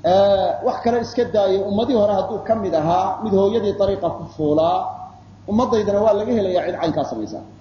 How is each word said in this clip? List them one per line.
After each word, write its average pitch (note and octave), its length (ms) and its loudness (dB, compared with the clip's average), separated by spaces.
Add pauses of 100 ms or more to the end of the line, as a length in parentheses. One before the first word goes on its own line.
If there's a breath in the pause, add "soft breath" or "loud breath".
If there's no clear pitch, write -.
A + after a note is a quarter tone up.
ee, F#3+ 480 2 (160)
wax G#3+ 160 -2
kale A#3 200 0
iska A#3 240 -2
daayo, G3 400 2
ummadii A3 300 0
hore G#3 180 4
hadduu G3 300 -2
ka A3 120 0
mid G3 200 -4
ahaa, F3 480 0
mid A3 100 -2
hooyadii G3 400 2
dariiqa G3 380 0
ku E3 160 -10
fuulaa, D#3 520 0 (680)
ummaddaydana G#3 560 0
waa G#3+ 120 4
laga G#3+ 200 0
helayaa F#3 340 0
cid F3 100 -4
caynkaa D#3 280 -2
samaysa. G#2+ 360 -8 (200)